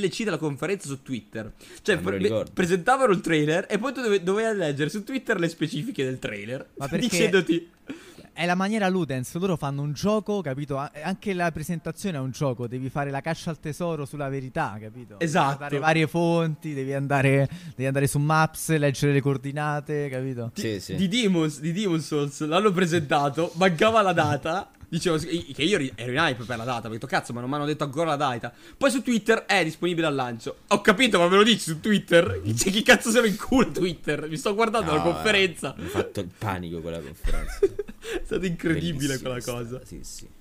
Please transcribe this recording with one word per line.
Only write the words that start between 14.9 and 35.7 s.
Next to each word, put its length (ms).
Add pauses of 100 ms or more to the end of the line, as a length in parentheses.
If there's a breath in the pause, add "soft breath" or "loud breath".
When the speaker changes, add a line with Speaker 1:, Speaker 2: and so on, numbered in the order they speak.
Speaker 1:
Esatto. 320
Speaker 3:
Devi 100
fare 160
varie 280
fonti, 680
devi 180
andare, 560 (220 loud breath)
devi 160
andare 200
su 120
Maps, 580
leggere 380
le 80
coordinate, 880
capito? 420
Speaker 1:
Di, 80
Speaker 2:
Sì, 200
sì. 160
Speaker 1:
di 120
Demon's, 520
di 120
Demon's 320
Souls 400
l'hanno 280
presentato, 840
mancava 480
la 100
data. 580 (180)
Dicevo, 280
che 480
io 140
ri-, 180
ero 160
in 60
hype 260
per 140
la 40
data, 240
ho 60
detto, 160
"Cazzo, 240
ma 80
non 80
mi 80
hanno 80
detto 180
ancora 280
la 60
data". 360 (240 loud breath)
Poi 120
su 140
Twitter 420
è 200
disponibile 420
al 80
lancio. 440 (100)
Ho 120
capito, 380
ma 80
me 80
lo 80
dici 160
su 220
Twitter? 600
<laughs> 120
Cioè, 160
chi 140
cazzo 260
se 100
lo 60
incula 400
Twitter? 600
Mi 80
sto 180
guardando 380
la 100
Speaker 2:
No, 100
Speaker 1:
conferenza. 600